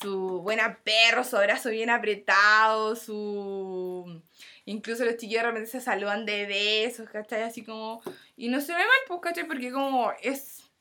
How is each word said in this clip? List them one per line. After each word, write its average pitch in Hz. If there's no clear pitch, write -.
su 185
buena 220
perro, 226
su 240
abrazo 202
bien 220
apretado, 214
su, 190
incluso 226
los 226
chiquillos 226
de 240
repente 220
se 254
saludan 208
de 208
besos, 214
¿cachai? 214
Así 226
como, 220
y 240
no 262
se 302
ve 339
mal, 392
pues, 349
¿cachai? 339
Porque 254
como 269
es, -